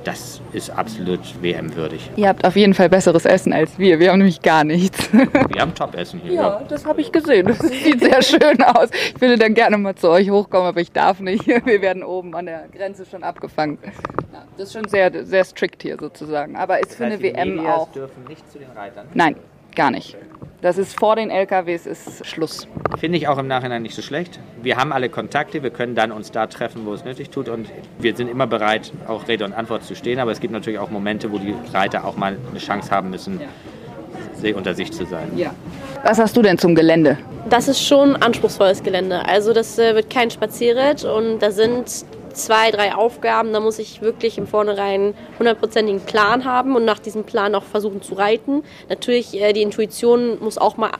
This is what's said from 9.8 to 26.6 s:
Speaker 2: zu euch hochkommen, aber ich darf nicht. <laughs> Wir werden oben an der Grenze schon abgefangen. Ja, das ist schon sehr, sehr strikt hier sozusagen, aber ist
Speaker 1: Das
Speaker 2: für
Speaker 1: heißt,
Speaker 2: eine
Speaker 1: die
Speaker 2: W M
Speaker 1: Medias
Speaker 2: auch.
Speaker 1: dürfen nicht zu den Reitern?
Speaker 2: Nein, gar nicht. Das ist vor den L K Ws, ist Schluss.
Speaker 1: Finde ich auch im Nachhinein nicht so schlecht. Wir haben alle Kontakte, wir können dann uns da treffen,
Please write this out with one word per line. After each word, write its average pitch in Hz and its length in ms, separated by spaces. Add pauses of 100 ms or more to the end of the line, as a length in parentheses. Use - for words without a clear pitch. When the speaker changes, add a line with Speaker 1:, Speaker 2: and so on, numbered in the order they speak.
Speaker 2:
zu 170 160
euch 190 200
hochkommen, 202 360
aber 170 140
ich 175 120
darf 185 280
nicht. 190 260
<laughs> 233 200
Wir 208 140
werden 185 220
oben 175 320
an 175 120
der 160 180 (120)
Grenze 190 340
schon 175 120
abgefangen. 156 560 (540)
Ja, - 100 (160)
das 196 100
ist - 60
schon 214 140
sehr, 180 360
sehr 185 200
strikt - 380
hier 147 160
sozusagen, 151 580
aber 185 240
ist - 100
Speaker 1:
Das - 60
Speaker 2:
für 233 100
Speaker 1:
heißt, 220 80
Speaker 2:
eine 185 80
Speaker 1:
die 185 120
Speaker 2:
W - 60
M 190 160
Speaker 1:
Medias 160 180
Speaker 2:
auch. 160 180
Speaker 1:
dürfen 135 360
nicht - 240
zu 147 60
den 131 180
Reitern? 101 380
Speaker 2:
Nein, 156 220 (380)
gar 147 160
nicht. - 260 (440)
Das 180 180
ist 190 200
vor 220 160
den 220 160
L 196 160
K 185 200
Ws, 170 200
ist - 400
Schluss. - 400 (320)
Speaker 1:
Finde 165 200
ich 147 100
auch 139 100
im 135 80
Nachhinein 123 360
nicht 110 120
so 107 80
schlecht. 170 380 (220)
Wir 123 140
haben 143 160
alle 127 180
Kontakte, 143 520
wir 127 80
können 120 240
dann 113 160
uns 107 220
da 110 140
treffen, 113 400